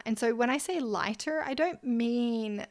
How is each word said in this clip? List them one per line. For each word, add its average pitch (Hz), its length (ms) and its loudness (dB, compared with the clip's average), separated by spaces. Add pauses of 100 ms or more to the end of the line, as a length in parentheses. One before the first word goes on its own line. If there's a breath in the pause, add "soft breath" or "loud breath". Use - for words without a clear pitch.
and 220 120 0
so 233 160 2
when 240 160 2
I 269 80 2
say 349 220 -2
lighter, 226 680 -2
I 269 80 -4
don't 320 300 0
mean 233 880 0